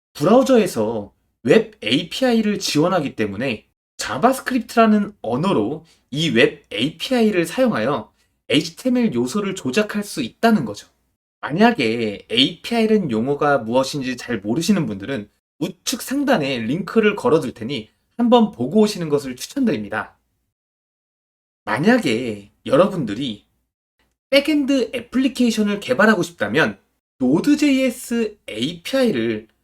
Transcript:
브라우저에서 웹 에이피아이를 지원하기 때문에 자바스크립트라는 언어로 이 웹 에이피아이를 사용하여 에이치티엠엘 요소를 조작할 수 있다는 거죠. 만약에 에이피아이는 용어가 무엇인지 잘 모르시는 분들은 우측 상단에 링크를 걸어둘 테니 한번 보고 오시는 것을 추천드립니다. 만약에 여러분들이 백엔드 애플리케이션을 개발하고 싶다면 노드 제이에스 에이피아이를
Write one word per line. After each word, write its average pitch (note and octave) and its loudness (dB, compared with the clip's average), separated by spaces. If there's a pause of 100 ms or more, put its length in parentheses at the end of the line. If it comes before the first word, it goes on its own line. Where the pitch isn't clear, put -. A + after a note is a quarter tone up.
(140)
브라우저에서 F#3 2 (300)
웹 G3+ 4
에이피아이를 G#3 0
지원하기 D#3 0
때문에 G#2+ -4 (300)
자바스크립트라는 A3 0
언어로 C3 -2 (260)
이 D#3 -2
웹 B2 2
에이피아이를 F3 0
사용하여 C#3+ -2 (360)
에이치티엠엘 B3 0
요소를 F#3 -2
조작할 B2 -2
수 - -8
있다는 F3+ 0
거죠. F2 -12 (540)
만약에 A#2+ 0
에이피아이는 A3 0
용어가 C#3 0
무엇인지 B2+ -2
잘 A#2 -6
모르시는 E3 0
분들은 G#2 -8 (300)
우측 - -8
상단에 G#3 -2
링크를 G3 0
걸어둘 D3 0
테니 A2+ -8 (280)
한번 A#3 4
보고 D#3 0
오시는 F3 0
것을 C3+ -2
추천드립니다. A2 -4 (1500)
만약에 B2 0 (140)
여러분들이 C3 0 (840)
백엔드 C#4 2
애플리케이션을 A3 0
개발하고 G3+ 2
싶다면 A2+ -2 (400)
노드 E3+ 2
제이에스 C4 0 (100)
에이피아이를 B2 -2 (160)